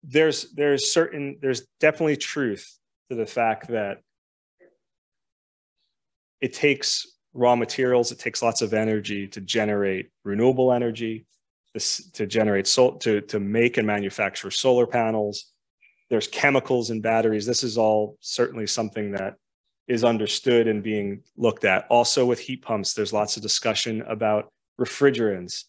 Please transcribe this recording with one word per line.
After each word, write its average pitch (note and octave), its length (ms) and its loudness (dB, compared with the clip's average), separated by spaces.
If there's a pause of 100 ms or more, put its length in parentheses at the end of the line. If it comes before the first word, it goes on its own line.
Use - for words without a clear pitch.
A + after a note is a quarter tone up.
There's, D3+ 500 2
there's C#3+ 400 0
certain, C#3+ 480 -2
there's C3 220 -2 (180)
definitely D3+ 380 2
truth A#2 520 -4 (380)
to B2 80 -8
the A2+ 80 -2
fact A2+ 440 -2
that G#2 340 -4 (2500)
it B2+ 100 -2
takes - 540 0 (260)
raw B2 240 4
materials, B2 560 0
it B2 60 -14
takes - 240 -6
lots A2+ 180 0
of A2 140 -2
energy G#2+ 540 -2
to G2+ 120 -14
generate G2+ 720 -2 (140)
renewable B2+ 480 2
energy, A2+ 520 -4 (480)
this, - 380 -6
to G#2+ 160 -6
generate G#2 400 2
sol-, - 320 4
to, G#2 240 0
to G#2 180 -4
make A#2 380 2
and A2 80 0
manufacture G2+ 640 -4
solar B2 360 2
panels. A2 680 -2 (580)
There's A2 180 0
chemicals B2+ 640 0
in A2 100 -4
batteries. A2+ 460 0
This A#2+ 180 -2
is A#2 140 -4
all G#2+ 420 2
certainly A#2 460 -2
something G#2 460 -4
that G2 240 -6 (500)
is A#2+ 180 0
understood A#2 600 2
and G#2+ 160 0
being G2+ 400 -4 (140)
looked A2 280 0
at. G2+ 240 2
Also A#2+ 360 4
with A#2+ 140 2
heat B2+ 240 -10
pumps, G#2 320 -4
there's G#2 180 -4
lots G#2+ 240 -2
of G#2+ 60 -12
discussion A2 600 -2
about G#2+ 480 -2 (300)
refrigerants A#2 880 0